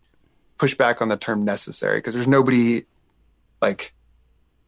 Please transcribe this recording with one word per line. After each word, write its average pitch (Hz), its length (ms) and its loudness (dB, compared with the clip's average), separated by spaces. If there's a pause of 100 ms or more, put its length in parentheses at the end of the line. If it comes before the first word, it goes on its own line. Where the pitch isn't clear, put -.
(580)
push 135 180 0
back 120 260 2
on 113 60 0
the 107 80 0
term 104 280 -4
necessary 101 580 -2
'cause 113 120 -8
there's 123 140 -2
nobody, 123 560 2 (800)
like, - 320 -2 (760)